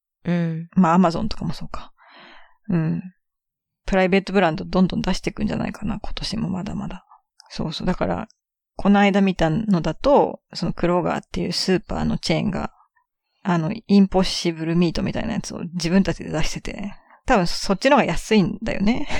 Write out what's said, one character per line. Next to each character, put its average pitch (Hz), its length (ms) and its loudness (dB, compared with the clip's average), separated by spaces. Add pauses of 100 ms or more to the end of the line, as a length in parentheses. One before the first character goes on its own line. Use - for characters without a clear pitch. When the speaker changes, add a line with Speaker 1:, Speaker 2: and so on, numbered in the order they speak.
(240)
Speaker 1:
う 170 80 -2
ん。 170 440 -4
Speaker 2:
ま 175 180 6
あ、 175 40 6
Amazon 170 320 2
と - 80 -6
か - 80 -8
も - 80 -4
そ - 120 -8
う - 40 -12
か。 - 240 -12 (760)
う 185 80 0
ん。 165 240 -2 (840)
プ - 100 -2
ラ 190 80 4
イ 185 60 2
ベ 190 100 2
ー 190 40 0
ト 185 100 -8
ブ 196 80 2
ラ 165 100 2
ン 156 60 -4
ド 175 80 -10
ど 185 160 0
ん 185 60 6
ど - 100 -6
ん - 40 -2
出 185 120 0
し - 80 -2
て - 80 -6
い - 40 -4
く - 100 -4
ん 214 40 0
じ - 60 -4
ゃ - 40 -4
な - 100 -4
い - 40 -6
か - 140 -10
な、 - 140 -6
今 - 140 -6
年 - 240 -6
も - 120 -4
ま 185 140 -6
だ - 120 -10
ま - 140 -8
だ。 - 160 -14 (440)
そ - 160 -6
う 160 80 -6
そ - 120 -8
う。 - 20 0
だ 180 80 0
か - 100 -2
ら、 - 220 -4 (480)
こ - 140 2
の 202 100 6
間 202 220 4
見 190 140 2
た 165 140 2
の 175 320 2
だ 156 140 -2
と、 - 460 2 (120)
そ - 120 -6
の 170 80 -2
ク - 140 -2
ロ 175 120 2
ー - 20 2
ガ 160 200 -2
ー - 40 -20
っ - 60 -20
て 180 100 -4
い 170 60 -2
う 175 60 -4
ス - 200 0
ー 175 80 2
パ - 180 -6
ー - 40 -2
の 151 140 -2
チ - 160 -2
ェ 156 80 0
ー - 60 -2
ン - 40 0
が、 - 220 -6 (680)
あ 175 140 2
の、 160 160 0
イ - 260 4
ン 196 80 6
ポ 190 120 0
ッ 185 40 4
シ - 280 -2
ブ 160 140 -6
ル 165 100 0
ミ 175 140 4
ー - 20 0
ト - 100 -6
み 147 120 -2
た - 80 -4
い - 60 -6
な - 60 -4
や 135 80 -4
つ - 140 -12
を - 60 -10 (120)
自 170 160 -4
分 190 140 6
た 165 100 -2
ち - 100 -8
で - 80 -10
出 156 120 0
し - 80 2
て - 100 -10
て、 - 320 -10 (320)
多 254 120 4
分 175 100 2
そ - 280 -2
っ - 20 0
ち 262 120 0
の 285 60 6
方 240 60 6
が 165 40 0
安 - 300 0
い 202 80 6
ん - 180 -2
だ - 140 -4
よ - 60 -6
ね。 226 260 2 (120)